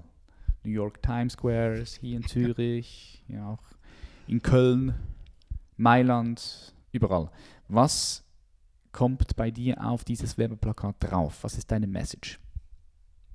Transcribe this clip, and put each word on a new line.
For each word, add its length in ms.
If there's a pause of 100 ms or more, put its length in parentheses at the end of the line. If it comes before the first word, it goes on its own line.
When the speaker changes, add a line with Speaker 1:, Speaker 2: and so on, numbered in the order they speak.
(640)
Speaker 1:
New 80
York 300
Times 320
Squares, 640
hier 220
in 60
Speaker 2:
Ja. 40
Speaker 1:
Zürich, 1000
ja, 260
auch 100 (640)
in 140
Köln, 520 (840)
Mailand, 960 (180)
überall. 400 (380)
Was 540 (680)
kommt 440
bei 140
dir 340
auf 200
dieses 340
Werbeplakat 640
drauf? 440
Was 140
ist 140
deine 160
Message? 520 (960)